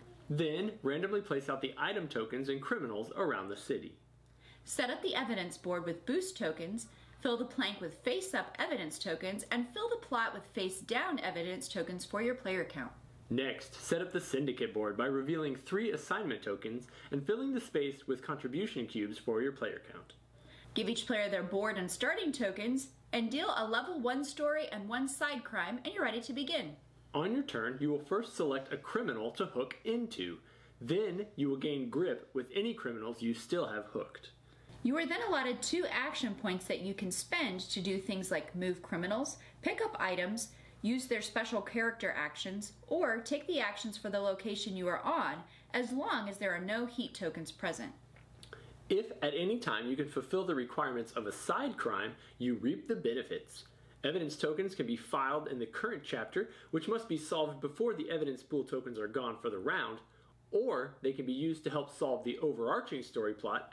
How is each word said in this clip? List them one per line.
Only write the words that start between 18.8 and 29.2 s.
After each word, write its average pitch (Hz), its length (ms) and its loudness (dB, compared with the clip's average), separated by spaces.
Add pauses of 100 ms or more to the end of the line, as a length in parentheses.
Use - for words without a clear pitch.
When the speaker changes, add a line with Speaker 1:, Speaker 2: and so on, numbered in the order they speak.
Speaker 1:
cubes 107 320 0
for 113 240 2
your 139 80 2
player - 400 -4
count. - 220 -14 (600)
Speaker 2:
Give 208 140 2
each 233 160 0
player 208 240 2
their 190 140 2
board 196 360 2
and 180 120 0
starting 330 400 2
tokens, 226 600 0 (220)
and 233 180 2
deal 320 260 2
a 220 80 2
level 254 360 0
one 262 240 2
story 294 480 2
and 202 160 -4
one 262 200 2
side 285 360 -2
crime, 196 400 -2
and 392 100 -4
you're 381 80 0
ready 233 180 2
to 240 120 -6
begin. 262 400 0 (420)
Speaker 1:
On 170 180 4
your 277 120 2
turn, 123 360 0
you 147 80 4
will 147 160 4
first 220 320 0
select 135 360 2
a 139 40 0
criminal 127 540 0